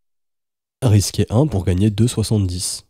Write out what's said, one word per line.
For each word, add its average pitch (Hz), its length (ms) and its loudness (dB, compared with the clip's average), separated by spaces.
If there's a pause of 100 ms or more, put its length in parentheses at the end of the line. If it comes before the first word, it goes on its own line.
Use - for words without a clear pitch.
(800)
à 117 80 2
risquer 101 420 2
un 135 160 2
pour 92 160 -2
gagner 95 260 2
deux 110 180 0
soixante-dix ? 98 840 -4